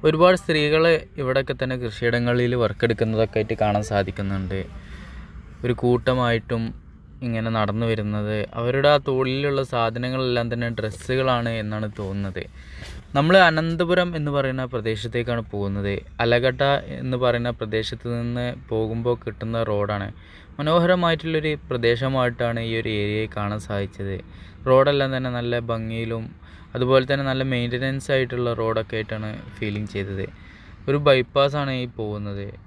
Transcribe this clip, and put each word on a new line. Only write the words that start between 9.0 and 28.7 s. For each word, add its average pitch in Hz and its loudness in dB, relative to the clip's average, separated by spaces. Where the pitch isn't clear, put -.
സാധനങ്ങളെല്ലാം 123 -2
തന്നെ 117 -2
ഡ്രസ്സുകളാണ് 120 0
എന്നാണ് 107 -4
തോന്നുന്നത്. 98 -4
നമ്മൾ 156 6
അനന്തപുരം 170 4
എന്ന് 147 -2
പറയുന്ന 131 0
പ്രദേശത്തേക്കാണ് 117 -2
പോകുന്നത്. 101 -2
അലകട്ട 123 2
എന്ന് 127 -4
പറയുന്ന 120 2
പ്രദേശത്ത് 110 -4
നിന്ന് 120 -4
പോകുമ്പോൾ 117 0
കിട്ടുന്ന 113 -6
റോഡാണ്. 101 -2
മനോഹരമായിട്ടുള്ളൊരു 160 2
പ്രദേശമായിട്ടാണ് 120 2
ഈ 113 -4
ഒരു 113 -2
ഏരിയയെ 107 0
കാണാൻ 104 -4
സാധിച്ചത്. 98 -6
റോഡെല്ലാം 135 6
തന്നെ 131 -2
നല്ല 120 -2
ഭംഗിയിലും 113 -4
അതുപോലെ 127 4
തന്നെ 139 0
നല്ല 131 0
മെയിൻ്റനൻസ് 131 -2
ആയിട്ടുള്ള 123 0
റോഡൊക്കെ 113 -2